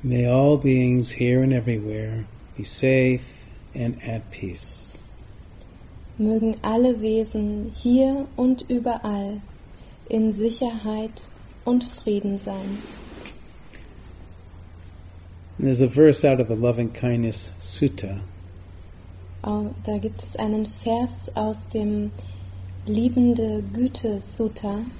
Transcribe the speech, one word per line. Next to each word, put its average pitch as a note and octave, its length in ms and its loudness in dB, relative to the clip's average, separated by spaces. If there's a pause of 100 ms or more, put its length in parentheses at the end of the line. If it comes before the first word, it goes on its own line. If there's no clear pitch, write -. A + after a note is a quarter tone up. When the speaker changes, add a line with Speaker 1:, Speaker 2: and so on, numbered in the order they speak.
Speaker 1:
May B2 220 2
all C#3 320 6
beings B2+ 540 4
here B2+ 320 4
and C3+ 100 4
everywhere A2 720 -2 (320)
be G#2 60 -8
safe C3 600 2 (520)
and A#2+ 280 -2
at A2+ 280 -6
peace. - 640 -12 (1200)
Speaker 2:
Mögen A3 440 2
alle A3+ 400 4
Wesen G#3+ 760 -2
hier C4+ 600 4
und B3+ 340 2
überall G#3+ 720 -2 (680)
in A3 240 2
Sicherheit A3 920 -4 (380)
und B3 180 4
Frieden G3+ 560 -2
sein. G3 400 -8 (2750)
Speaker 1:
And C3+ 100 0
there's C3 140 4
a C3 60 8
verse D3 380 8
out C3 140 6
of A#2 80 2
the A2+ 80 0
Loving A#2 360 2
Kindness A#2 680 -2
Sutta. G2 640 -2 (1200)
Speaker 2:
Au-, G#3 300 -2 (120)
da G#3+ 140 -2
gibt G#3 240 -6
es - 120 -10
einen G#3+ 300 0
Vers A#3 680 -2
aus G#3+ 320 -2
dem G#3 440 -2 (760)
Liebende A#3 760 4 (100)
Güte A#3 460 0
Sutta. G#3+ 600 -2 (200)